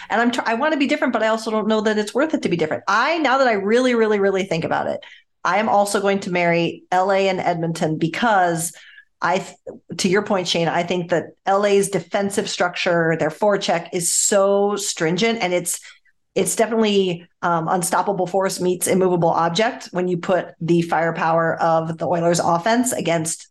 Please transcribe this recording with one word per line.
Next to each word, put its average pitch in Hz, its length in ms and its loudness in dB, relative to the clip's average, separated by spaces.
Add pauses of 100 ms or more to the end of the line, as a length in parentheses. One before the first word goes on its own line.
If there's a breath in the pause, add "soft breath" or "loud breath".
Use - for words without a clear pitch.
And 214 120 2
I'm 240 100 2
tr-, - 140 -2
I 220 80 0
wanna 302 240 0
be 269 100 0
different, 294 260 0
but 220 100 0
I 220 40 2
also 220 240 -2
don't 214 160 0
know 220 140 2
that 214 160 0
it's 208 160 -4
worth 302 200 0
it 285 100 -2
to 180 60 0
be 175 60 0
different. 156 320 -2
I, 247 300 0
now 269 200 2
that 269 100 4
I 233 60 2
really, 233 420 2
really, 220 240 2
really 190 240 2
think 165 200 -4
about 147 240 -2
it, 143 140 -4 (420 loud breath)
I 175 140 2
am 220 120 0
also 202 300 2
going 196 220 0
to 196 100 -6
marry 170 600 0
L 185 200 2
A 196 160 2
and 185 120 0
Edmonton 165 580 -2
because 170 760 0 (480 loud breath)
I, 180 180 0
th-, - 180 -14 (400)
to - 100 0
your 190 160 2
point, 185 240 -2
Shane, 170 220 0
I 165 140 0
think 175 260 -4
that 160 160 0 (200)
L 196 200 2
A's 202 240 4
defensive 202 600 -2
structure, 170 720 0
their 151 100 0
forecheck 196 640 0
is 175 220 -2
so 202 640 2
stringent, 196 640 -2
and 180 120 -2
it's, 175 280 -4 (540 loud breath)
it's 185 200 -2
definitely, 208 720 0 (140)
um, 160 280 0
unstoppable 180 580 0
force 190 340 -2
meets 180 240 -2
immovable 180 440 2
object 180 640 -2
when 180 160 -2
you 180 100 0
put 175 440 -2
the 170 220 2
firepower 165 800 0
of 165 360 0
the 170 80 -6
Oilers 170 340 0
offense 226 520 0
against 165 600 -4